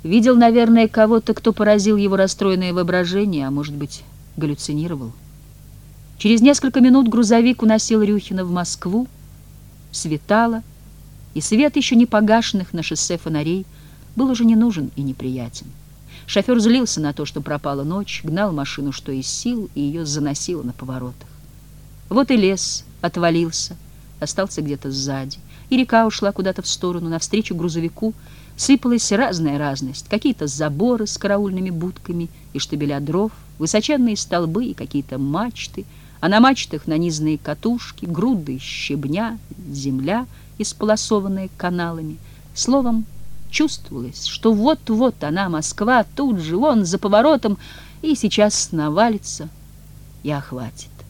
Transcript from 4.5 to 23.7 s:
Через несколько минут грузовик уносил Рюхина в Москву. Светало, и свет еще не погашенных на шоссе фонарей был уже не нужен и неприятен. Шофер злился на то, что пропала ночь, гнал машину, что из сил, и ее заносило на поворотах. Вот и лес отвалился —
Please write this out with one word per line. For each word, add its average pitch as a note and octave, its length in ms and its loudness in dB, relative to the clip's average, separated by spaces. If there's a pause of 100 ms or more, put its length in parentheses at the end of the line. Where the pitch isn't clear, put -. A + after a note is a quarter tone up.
Через A3 220 4
несколько C4+ 400 4
минут B3+ 300 8
грузовик A#3 540 4
уносил A3 380 4
Рюхина G3 440 0
в F3 60 -4
Москву. F3+ 580 -4 (840)
Светало, A3 720 0 (720)
и D#3+ 80 -6
свет C4+ 340 2
еще B3+ 220 2
не A#3+ 80 8
погашенных G#3+ 680 2
на E3+ 100 -6
шоссе E3 360 -4
фонарей D#3+ 480 -2 (500)
был C4 140 2
уже A#3+ 160 0
не A3+ 100 6
нужен G#3+ 400 2
и C#3+ 60 -6
неприятен. B2+ 680 -8 (600)
Шофер A3+ 340 2
злился A#3 400 2
на D3 100 -2
то, D3 140 -6
что D3 160 -8
пропала C#3+ 420 -4
ночь, F#3 400 -6
гнал F3+ 300 -2
машину, C#3+ 400 -6
что - 180 -10
из C3 160 -6
сил, A#3 480 -6
и C#3+ 60 -4
ее D#3 240 -4
заносило D3 580 -4
на B2 80 -6
поворотах. B2+ 560 -12 (800)
Вот B3 240 2
и B3 60 6
лес F#3+ 480 0 (160)
отвалился — E3+ 720 0 (440)